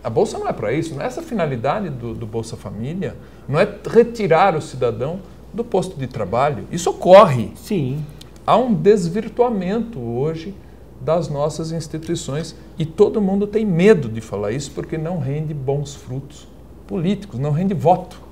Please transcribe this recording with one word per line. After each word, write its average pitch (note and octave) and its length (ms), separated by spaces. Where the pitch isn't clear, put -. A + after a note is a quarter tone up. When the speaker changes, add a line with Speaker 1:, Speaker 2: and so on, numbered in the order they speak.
Speaker 1:
A B2 80
bolsa F#3+ 280
não G#4 100
é - 40
pra G#2+ 200
isso, D3 220
não C#3 80
é - 40
essa B3+ 140
a E4 40
finalidade D#3+ 640
do, A#2 260
do A2+ 120
Bolsa A2+ 300
Família, A#2+ 600
não C#3 100
é G3 80
retirar G3 640
o D3+ 60
cidadão B2+ 600
do A#3 120
posto F#3 340
de C3 80
trabalho. A2+ 640
Isso F3 200
ocorre. E3 680
Speaker 2:
Sim. D3 480
Speaker 1:
Há E3 120
um A#3+ 160
desvirtuamento G3+ 1200
hoje D#3 560
das D#3 300
nossas D3+ 420
instituições D#3+ 840
e D#3+ 60
todo G#3 360
mundo G3+ 260
tem A3 180
medo F3 440
de A2 120
falar G#2 320
isso C#3 200
porque D#3+ 260
não E3 200
rende D3+ 360
bons C#3 400
frutos - 520
políticos, G3 540
não D3 100
rende F#3 220
voto. F3 480